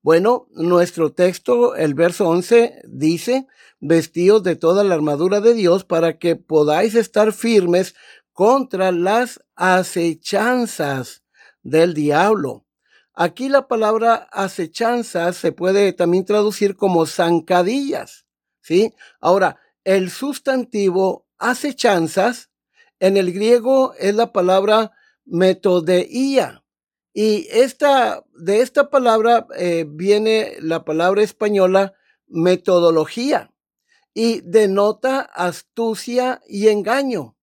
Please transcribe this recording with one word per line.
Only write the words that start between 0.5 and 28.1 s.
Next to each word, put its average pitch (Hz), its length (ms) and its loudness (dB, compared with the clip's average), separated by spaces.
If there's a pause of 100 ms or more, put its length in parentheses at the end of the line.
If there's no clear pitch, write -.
nuestro 170 600 0
texto, 240 640 0
el 156 180 -2
verso 175 340 0
once, 185 640 0
dice, 170 580 -2 (320)
"Vestíos 170 640 2
de 175 140 -2
toda 185 280 2
la 190 100 2
armadura 156 480 0
de 233 100 4
Dios 190 320 2
para 165 340 -2
que 165 180 0
podáis 160 580 0
estar 214 400 0
firmes 185 600 0 (380)
contra 202 580 0
las 202 540 -2 (100)
acechanzas 180 1700 -4 (380)
del 160 300 2
diablo". 151 720 0 (500)
Aquí - 360 -4
la 269 180 2
palabra 226 640 0
acechanzas 190 1040 -4
se - 160 -2
puede 190 400 0
también 180 320 0
traducir 208 520 -2
como 180 280 0
zancadillas, 180 1200 -2 (380)
¿sí? 185 320 0 (260)
Ahora, 175 380 0 (260)
el 190 240 0
sustantivo 208 1300 -4
acechanzas 226 1120 -2 (520)
en 196 180 2
el 180 140 -2
griego 240 680 2
es 202 160 -2
la 233 180 0
palabra 202 600 2 (340)
metodeía. 185 1400 0 (480)
Y 208 380 -2
esta, 262 840 0